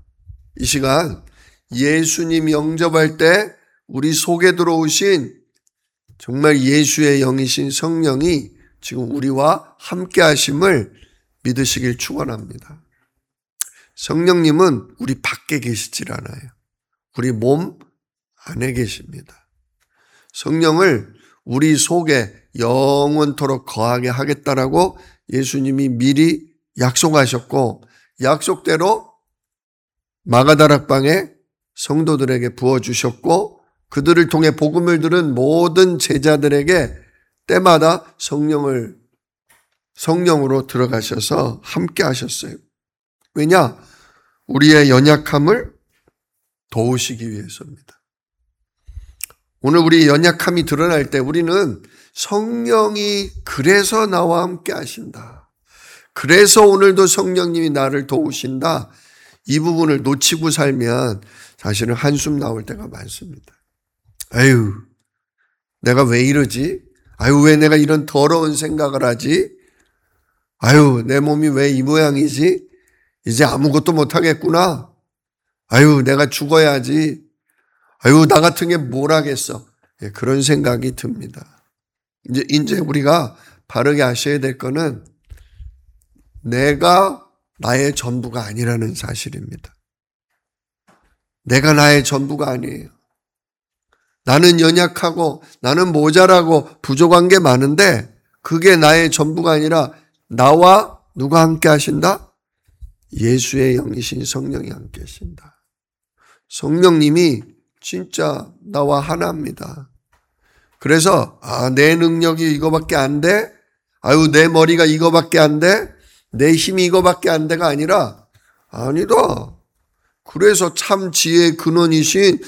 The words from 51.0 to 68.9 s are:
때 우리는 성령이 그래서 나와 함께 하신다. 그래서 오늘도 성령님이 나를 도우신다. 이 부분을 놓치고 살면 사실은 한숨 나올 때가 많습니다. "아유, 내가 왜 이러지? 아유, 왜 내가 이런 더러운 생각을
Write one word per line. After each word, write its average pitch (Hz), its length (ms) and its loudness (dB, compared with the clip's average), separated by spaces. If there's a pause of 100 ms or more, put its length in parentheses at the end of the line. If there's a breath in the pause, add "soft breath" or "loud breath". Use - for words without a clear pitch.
때 143 80 -2
우리는 165 640 -2 (320 soft breath)
성령이 214 1160 -4 (140)
그래서 202 600 0
나와 175 360 0
함께 180 300 -8
하신다. - 800 -16 (640 soft breath)
그래서 202 540 6
오늘도 196 400 4
성령님이 180 640 -2
나를 139 360 -2
도우신다. 131 840 -4 (580 soft breath)
이 147 120 0
부분을 160 420 0
놓치고 156 480 -2
살면 127 720 -2 (340 soft breath)
사실은 110 380 -4
한숨 143 440 -2
나올 113 280 -8
때가 - 220 -14
많습니다. - 640 -20 (800)
"아유, 120 420 4 (1080)
내가 123 220 2
왜 120 220 2
이러지? 139 560 -2 (360)
아유, 139 260 2
왜 151 140 8
내가 151 200 6
이런 151 300 2
더러운 151 500 0
생각을 147 480 -4